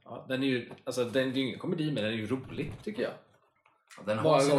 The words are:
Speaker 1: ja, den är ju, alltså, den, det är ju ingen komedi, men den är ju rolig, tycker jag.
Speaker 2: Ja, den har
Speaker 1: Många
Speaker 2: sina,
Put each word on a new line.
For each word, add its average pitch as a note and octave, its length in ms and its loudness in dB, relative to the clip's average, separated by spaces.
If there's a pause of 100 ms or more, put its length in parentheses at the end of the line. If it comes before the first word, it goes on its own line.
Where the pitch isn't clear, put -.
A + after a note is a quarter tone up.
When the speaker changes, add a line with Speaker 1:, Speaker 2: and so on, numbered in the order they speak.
Speaker 1:
ja, - 260 -14
den C3 140 0
är C#3 40 2
ju, B2 220 0 (140)
alltså, B2 200 -2
den, A2 100 -2
det C3 60 4
är C3 220 0
ju C3 60 -2
ingen G#2+ 120 -6
komedi, D#3+ 260 -2
men D3 180 0
den - 20 0
är A2 120 -2
ju G#2+ 100 -4
rolig, C3 460 -4 (100)
tycker G#3+ 200 -6
jag. - 100 -4 (840)
Speaker 2:
Ja, - 80 -18
den G#2+ 120 0
har - 60 0
Speaker 1:
Många D3+ 180 8
Speaker 2:
sina, C#3+ 180 6